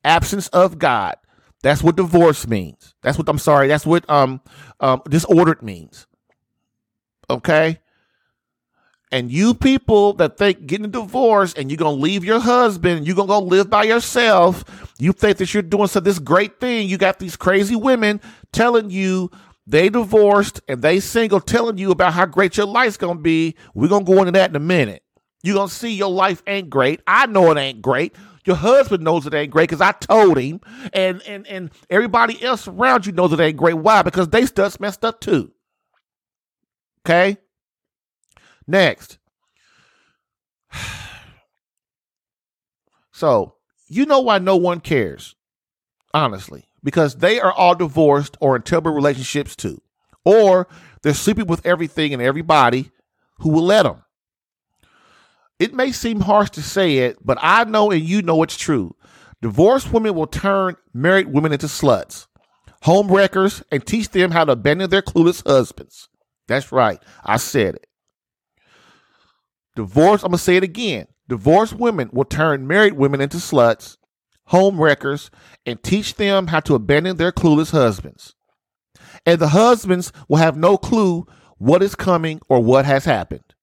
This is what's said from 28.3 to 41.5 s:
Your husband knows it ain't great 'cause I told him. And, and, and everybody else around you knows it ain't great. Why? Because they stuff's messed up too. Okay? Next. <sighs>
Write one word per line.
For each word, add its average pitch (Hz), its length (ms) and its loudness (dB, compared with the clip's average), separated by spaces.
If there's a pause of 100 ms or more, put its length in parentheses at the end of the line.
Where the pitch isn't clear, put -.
Your 185 120 0
husband 208 460 2
knows 160 240 -2
it 151 60 -8
ain't 147 180 -4
great 156 200 2
'cause 156 100 -6
I 190 120 2
told 202 440 4
him. 135 240 -6 (320)
And, 185 300 -4
and, 202 240 -18
and 185 240 -14 (180)
everybody 220 540 -2
else 240 260 -6
around 214 380 0
you 202 60 -8
knows 175 200 0
it 156 80 0
ain't 160 160 0
great. 170 180 0
Why? 185 280 2
Because 175 260 -2
they 220 160 2
stuff's 202 360 -2
messed 202 220 -8
up 226 180 -6
too. 165 320 -2 (1500)
Okay? 185 320 0 (1300)
Next. 165 520 -2 (1500)
<sighs> - 60 -16 (2500)